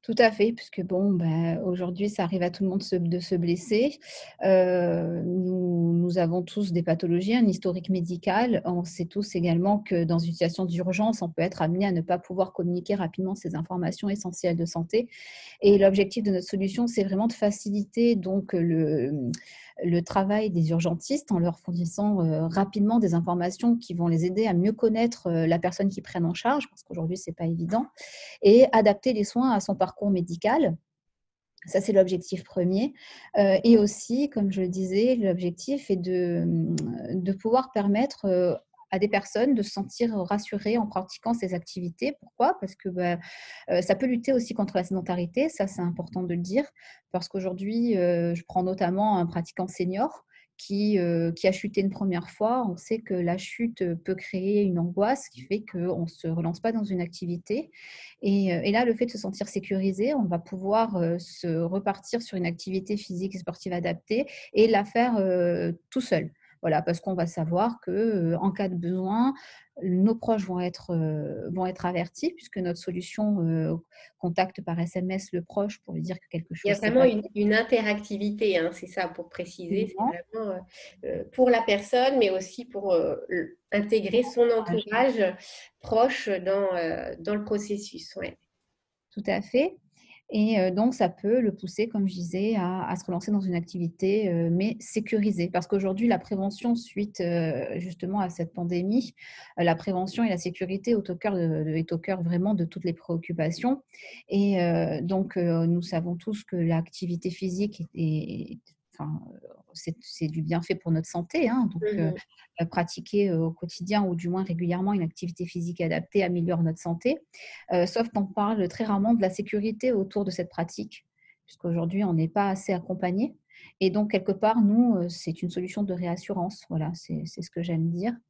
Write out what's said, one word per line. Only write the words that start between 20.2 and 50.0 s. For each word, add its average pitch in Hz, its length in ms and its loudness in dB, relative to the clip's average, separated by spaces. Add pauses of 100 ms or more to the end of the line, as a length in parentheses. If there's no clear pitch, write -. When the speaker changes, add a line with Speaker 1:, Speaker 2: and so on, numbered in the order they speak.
Speaker 1:
des 165 200 2
urgentistes 170 640 -2
en 180 60 2
leur 170 200 0
fournissant, 180 680 -2
euh, 160 220 0
rapidement 202 520 2
des 190 160 4
informations 175 640 0
qui 233 180 -8
vont 170 120 0
les 165 180 4
aider 190 220 2
à 185 80 2
mieux 185 180 4
connaître, 226 540 2
euh, 165 200 2
la 165 120 4
personne 180 300 0
qu'ils 190 160 -6
prennent 170 200 -2
en 170 100 0
charge, 262 360 0
parce - 140 -20
qu'aujourd'hui, 170 320 -4
c'est 170 160 -10
pas 170 140 -6
évident, 170 400 0 (560)
et 233 300 12
adapter 214 400 6
les 214 120 2
soins 247 260 2
à 208 100 4
son 196 140 -2
parcours 190 360 0
médical. 180 680 2 (880)
Ça, 190 140 2
c'est 202 120 -2
l'objectif 185 520 4
premier. 190 480 0 (440)
Euh, 196 280 6
et 233 140 10
aussi, 233 520 2
comme 202 220 0
je 190 100 0
le 185 60 0
disais, 190 480 2
l'objectif 185 760 -2
est 190 60 2
de, 175 480 0 (680)
de 185 200 -2
pouvoir 240 400 0
permettre, 208 540 0
euh, 180 280 2 (360)
à 190 80 -2
des 208 100 2
personnes 220 460 2
de 214 80 2
se 202 100 -6
sentir 220 420 -4
rassurées 208 640 -2
en 220 80 0
pratiquant 202 480 -4
ces 190 180 -4
activités. 180 680 -6
Pourquoi ? 349 380 0
Parce 190 160 -8
que, - 140 -8
bah, 175 300 0 (520)
euh, 180 120 2
ça 190 140 2
peut 262 100 0
lutter 247 260 0
aussi 233 220 0
contre 202 220 -2
la 180 80 0
sédentarité, 180 680 -2
ça 202 160 -2
c'est 196 160 -6
important 175 400 -4
de 175 100 -4
le 175 80 -2
dire, 196 240 0 (460)
parce 175 180 -4
qu'aujourd'hui, 196 720 -2
euh, 170 360 2
je 170 100 -8
prends - 180 -2
notamment 190 560 0
un 175 80 2
pratiquant 170 420 -6
senior 190 560 -4 (320)